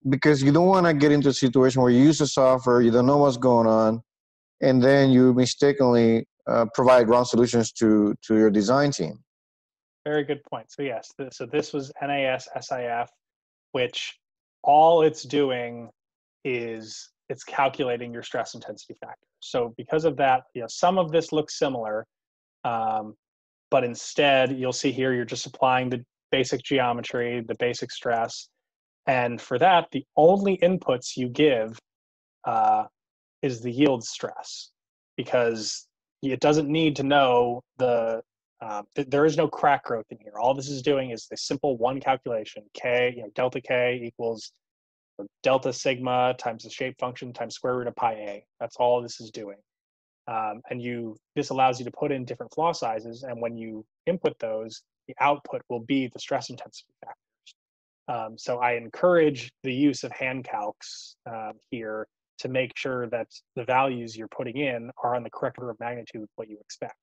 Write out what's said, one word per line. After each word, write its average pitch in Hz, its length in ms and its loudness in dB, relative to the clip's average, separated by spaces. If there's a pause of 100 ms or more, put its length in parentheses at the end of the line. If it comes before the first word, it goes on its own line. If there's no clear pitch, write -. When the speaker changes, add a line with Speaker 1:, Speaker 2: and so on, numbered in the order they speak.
Speaker 1:
because 143 320 2
you 139 100 4
don't 170 160 6
wanna 175 280 6
get 147 160 4
into 143 180 4
a 127 40 2
situation 131 480 4
where 123 100 6
you 123 100 6
use 156 160 6
the 147 80 2
software, 127 560 4
you 117 80 6
don't 123 160 4
know 143 120 6
what's 143 200 4
going 120 300 4
on, 110 340 4 (600)
and 131 200 4
then 135 300 6
you 127 240 8
mistakenly, 123 880 4 (220)
uh, 117 260 2
provide 123 340 6
wrong 120 160 4
solutions 117 500 2
to, 107 500 4
to 110 120 0
your 110 140 6
design 120 400 2
team. - 300 -6 (840)
Speaker 2:
Very 151 180 0
good 147 280 -6
point. 113 200 -12
So - 100 -12
yes, 123 380 -8
th-, 131 120 -10
so - 140 -12
this 147 260 -4
was 139 200 -8 (100)
N 143 80 -6
A 139 160 -2
S 131 300 -4
S 131 160 -10
I 123 140 -6
F, 120 260 -6 (600)
which - 440 -6 (460)
all 156 400 6
it's 151 180 0
doing 123 720 -4 (520)
is 113 680 -8 (180)
it's 127 140 -10
calculating 123 680 -2
your 117 120 -12
stress - 320 -8
intensity - 440 -16
factor. - 280 -18 (120)
So 120 380 -4
because 156 260 -4
of 147 140 0
that, 131 280 2 (100)
you 123 60 -8
know, 113 60 -8
some 185 300 0
of 165 140 0
this 160 200 0
looks 151 280 -4
similar, 113 480 -4 (560)
um, 110 500 -4 (560)
but 131 140 2
instead 131 720 2
you'll 127 160 -2
see 139 180 -2
here 131 220 0
you're 123 120 -2
just 123 200 -10
applying 127 460 0
the 123 120 -4 (280)
basic 135 320 0
geometry, 120 840 -2
the 117 120 -6
basic 123 320 -4
stress, - 580 -4 (560)
and 120 340 0
for 123 200 -4
that, 170 320 4
the 135 120 -6 (140)
only 190 400 6
inputs 170 580 0
you 127 140 -4
give, 120 480 2 (680)
uh, 110 400 2 (580)
is 123 180 -4
the 120 100 -6
yield 127 320 2
stress, - 680 -12 (440)
because 117 720 -2 (360)
it 127 160 -4
doesn't 151 280 2
need 151 280 2
to 139 80 -6
know 123 580 4 (160)
the, 117 460 0 (360)
uh, 107 220 -8 (140)
th-, 139 120 -4
there 143 180 2
is 151 120 2
no - 100 2
crack - 360 0
growth 113 260 -6
in 117 80 -16
here. - 240 -20
All 131 140 2
this 139 120 -10
is 139 140 -8
doing 131 300 0
is 110 160 -12
the - 100 -14
simple 139 400 -4
one 127 220 -2
calculation: 123 640 -4 (100)
K, 123 420 0
you 120 60 -14
know, 104 140 -14
delta 127 260 -2
K 123 420 -2
equals 113 480 -8 (920)
delta 131 300 2
sigma 127 640 0
times 117 260 -10
the 110 60 -20
shape 127 280 -8
function 123 360 -10
times 113 200 -12
square 127 220 -4
root 120 120 -6
of 113 100 -10
pi 113 160 -2
A. 107 320 -12 (160)
That's 117 160 -12
all 123 240 2
this 117 180 -14
is 110 120 -18
doing. 101 260 -14 (680)
Um, 110 420 -6
and 123 120 -8
you, 120 360 -8 (180)
this 143 140 -4
allows 131 280 2
you 123 60 -10
to 120 80 -10
put 143 220 -4
in 127 100 -6
different 120 300 -12
flaw 165 180 0
sizes, 117 520 -8
and 120 180 -10
when 117 160 -6
you 113 280 -12 (200)
input 170 340 -2
those, 110 420 -8 (280)
the 127 100 -16
output 143 500 -2
will 120 120 -6
be 131 260 -2
the - 120 -16
stress 135 300 -6
intensity - 440 -20 (100)
factors. - 520 -20 (520)
Um, 113 300 -8
so 123 220 -6
I 123 140 0
encourage 135 800 0 (120)
the 131 100 -4
use 139 300 0
of 123 100 -10
hand 131 320 -8
calcs, - 720 -12 (140)
uh, 110 220 -12 (180)
here 110 380 -10 (300)
to - 100 -12
make 127 300 -4
sure 123 320 -6
that 113 180 -6 (300)
the 120 80 -10
values 123 500 -2
you're 110 140 -14
putting 123 260 -10
in 123 340 -6 (140)
are 123 140 -2
on 120 60 -6
the 113 60 -16
correct - 300 -8
order 123 120 -10
of 110 100 -14
magnitude 117 400 -12
of 107 160 -16
what 110 120 -14
you 107 120 -18
expect. - 420 -16